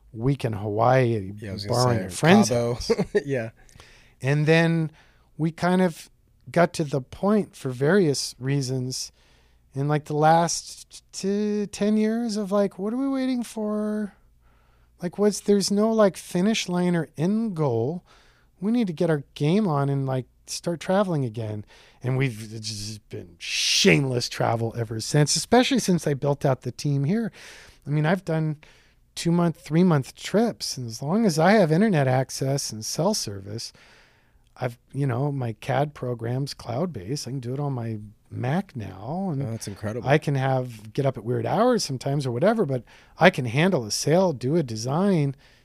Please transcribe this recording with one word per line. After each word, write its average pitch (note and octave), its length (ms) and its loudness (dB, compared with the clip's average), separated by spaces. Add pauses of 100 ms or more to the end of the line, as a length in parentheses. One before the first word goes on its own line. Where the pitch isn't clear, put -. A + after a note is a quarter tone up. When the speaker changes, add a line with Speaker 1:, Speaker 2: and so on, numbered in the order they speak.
(120)
Speaker 1:
week B2+ 340 -2
in A2+ 80 -4
Hawaii, A2 840 2
Speaker 2:
Yeah, G#2+ 100 -14
I F#2+ 40 -8
was G2+ 120 -8
gonna A#2+ 100 0
Speaker 1:
borrowing B2 260 4
Speaker 2:
say, F#2+ 40 -6
Speaker 1:
a F#2 60 -10
friend's F#3 380 6
Speaker 2:
Cabo. A#2+ 260 0
Speaker 1:
house. - 160 -2 (160)
Speaker 2:
<laughs> G3 180 -2
Yeah. B2+ 240 -4 (720)
Speaker 1:
And D3 240 2
then E3 460 4 (480)
we D#3+ 100 0
kind F3+ 320 2
of F3+ 300 -2 (400)
got E3+ 220 4
to E3 100 -2
the C#3+ 180 -2
point G3 540 0
for - 160 -6
various D3 640 2
reasons C3 720 -4 (640)
in, C#3 140 -2
like, D3+ 180 0
the D3+ 100 -6
last - 880 0 (100)
t-, G#3 520 -2
ten G#3 320 0
years A3 400 0
of, G3+ 140 -4
like, G3+ 260 0
what G3+ 160 -4
are B3 40 -4
we C#4 120 0
waiting C4 320 -2
for? G#3+ 720 -4 (880)
Like, F3 160 -6
what's, G3+ 220 2
there's G3+ 320 2
no, G#3+ 200 2
like, A3 240 4
finish G3 540 0
line F3+ 260 2
or E3 220 -2
end G#3 380 0
goal. C#3 480 0 (580)
We G3 100 0
need A#3+ 160 2
to F3+ 60 -2
get E3 160 0
our D3 140 0 (100)
game F#3 340 2
on C#3 220 2
and, C#3 160 0
like, C3 220 -2 (180)
start - 340 -6
traveling F#3 460 0
again. G#2+ 400 -6 (380)
And B2+ 140 0
we've, A2+ 360 -4
it's A2 160 -10
just G#2 400 -10
been F2 300 -14
shameless C#3 920 2
travel A2+ 480 -2
ever A2+ 220 -4
since, D3 360 2
especially A#3+ 440 4
since F3+ 260 0
I D3+ 80 0
built C#3 320 -2
out C3+ 160 2
the B2 100 -8
team C#3+ 340 -2
here. G#3+ 260 -2 (560)
I - 20 -6
mean, D3+ 160 2
I've F#3 180 0
done D#3+ 340 -2 (580)
two-month, E3+ 440 2
three-month D#3+ 560 2
trips. - 600 -2
And B2+ 100 -8
as A2+ 140 -10
long F#3 240 0
as D#3 120 2
I E3+ 160 6
have F#3+ 180 6
internet E3+ 360 4
access C3+ 640 -2
and A2 140 -10
cell F#3 280 0
service, G2+ 600 -8 (800)
I've, A#2+ 220 -6 (160)
you C#3 140 -2
know, C3+ 240 0
my B2+ 220 -4
cad C#3 400 -2
program's B2 600 -6
cloud-based. B2+ 720 -6
I A#2+ 40 -10
can C#3 80 -8
do A#2+ 140 -8
it C#3 60 -6
on C#3+ 140 -4
my A2+ 260 -6 (300)
Mac C3 460 -4
now. A2+ 560 -8
And C3+ 120 -4
Speaker 2:
Oh, A2 80 -6
that's A2+ 160 -8
incredible. G#2+ 420 -6
Speaker 1:
I D3 80 4
can D3 180 -2
have, B2+ 580 -2
get C3+ 120 0
up C3+ 120 -2
at G#2 60 -14
weird A#2 220 -2
hours G#3 380 2
sometimes C#3 420 -4
or B2+ 60 -4
whatever, F#3+ 340 0
but C3 180 -2 (360)
I E3+ 100 8
can D3 160 -2
handle C#3+ 400 0
a G#2 60 -8
sale, F3 420 0
do B2+ 220 -2
a F3 80 2
design, C#3 720 0 (300)